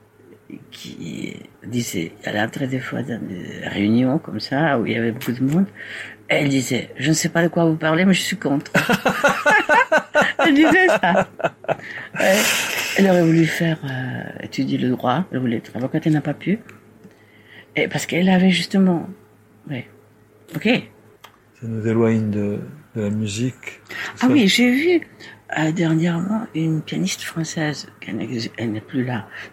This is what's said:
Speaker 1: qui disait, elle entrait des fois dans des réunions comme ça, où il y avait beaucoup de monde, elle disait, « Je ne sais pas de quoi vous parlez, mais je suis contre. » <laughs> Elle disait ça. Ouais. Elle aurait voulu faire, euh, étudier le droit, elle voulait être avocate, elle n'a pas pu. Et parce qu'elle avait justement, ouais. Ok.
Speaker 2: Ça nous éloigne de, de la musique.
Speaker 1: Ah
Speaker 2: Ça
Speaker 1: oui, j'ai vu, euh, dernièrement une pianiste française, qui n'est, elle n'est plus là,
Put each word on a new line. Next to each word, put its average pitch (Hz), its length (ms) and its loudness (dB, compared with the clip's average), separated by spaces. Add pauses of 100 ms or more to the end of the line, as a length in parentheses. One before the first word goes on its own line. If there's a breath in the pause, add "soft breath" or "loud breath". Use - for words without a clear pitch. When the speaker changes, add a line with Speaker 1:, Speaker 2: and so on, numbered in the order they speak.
(720)
Speaker 1:
qui - 640 -12 (320)
disait, 113 460 -4 (100)
elle - 160 -4
entrait 113 280 -2
des 131 120 -4
fois 123 240 -6
dans 117 180 -6
des 78 460 -10
réunions 117 520 2
comme 104 200 -8
ça, 139 400 0
où 107 80 -2
il 107 60 -2
y - 20 -2
avait 117 160 0
beaucoup 120 200 -6
de 123 120 -4
monde, 160 220 2 (640 loud breath)
elle 156 220 0
disait, « 127 480 -2
Je 131 120 0
ne 160 40 4
sais 160 160 0
pas 170 140 2
de 175 40 4
quoi 170 180 2
vous 160 100 4
parlez, 160 300 2
mais 196 100 6
je 180 60 0
suis - 160 -4
contre. » 143 380 -2
<laughs> - 1600 2
Elle 285 140 4
disait 320 340 6
ça. 190 400 2 (920 loud breath)
Ouais. 196 160 4 (600)
Elle 196 120 6
aurait 180 140 6
voulu 165 220 6
faire, 160 380 -2
euh, 127 600 -8
étudier 135 340 -2
le 127 120 0
droit, 127 420 0
elle 131 80 -4
voulait 117 180 -2
être - 180 -12
avocate, 131 320 -4
elle 156 60 4
n'a 147 80 2
pas 151 140 -4
pu. 196 240 -4 (1160 loud breath)
Et 151 120 0
parce - 180 -6
qu'elle 180 240 2
avait 185 220 6
justement, 180 580 2 (600)
ouais. 131 180 -10 (680)
Ok. 160 100 -4 (920)
Speaker 2:
Ça 117 80 -10
nous 110 200 -4
éloigne 113 420 4
de, 101 300 -2 (360)
de 113 60 -4
la 104 80 0
musique. 107 800 -4
Speaker 1:
Ah - 40 -14 (240 loud breath)
Speaker 2:
Ça 247 100 2
Speaker 1:
oui, 254 200 6
j'ai 247 240 4
vu, 320 300 2 (560 loud breath)
euh, 156 140 0
dernièrement 170 800 0
une 160 300 0
pianiste 165 400 -4
française, 156 640 -6 (120)
qui - 140 -10
n'est, 110 140 -6 (300)
elle 113 140 -4
n'est 107 100 -6
plus 127 220 -4
là, 123 240 -6 (260 loud breath)